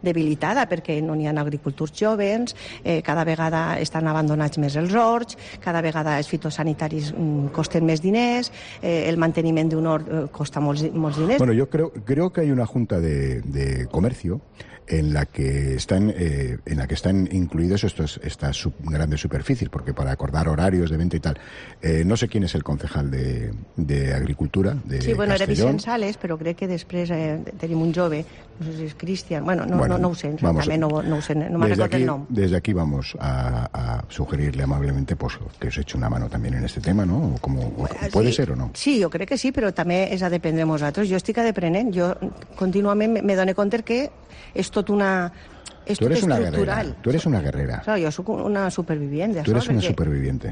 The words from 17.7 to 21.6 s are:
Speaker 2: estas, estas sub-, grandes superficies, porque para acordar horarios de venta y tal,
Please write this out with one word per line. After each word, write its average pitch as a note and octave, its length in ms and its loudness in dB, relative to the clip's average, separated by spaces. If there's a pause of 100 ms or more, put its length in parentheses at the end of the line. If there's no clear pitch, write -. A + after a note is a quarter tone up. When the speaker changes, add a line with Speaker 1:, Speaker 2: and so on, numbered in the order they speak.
Speaker 2:
estas, D#2+ 400 -2
estas C#2+ 320 -4
sub-, - 240 -4
grandes D2+ 400 0
superficies, - 500 -2
porque - 240 -6
para C3+ 160 -2
acordar D#2+ 380 0
horarios F2+ 420 2
de D#2+ 60 0
venta F2 200 0
y D#2 40 0
tal, D2 180 -2 (420)